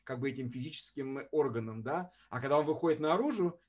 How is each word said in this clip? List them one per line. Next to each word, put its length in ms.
как 160
бы 100
этим 200
физическим 800
органом, 500
да, 300
а 120
когда 180
он 80
выходит 340
наружу, 580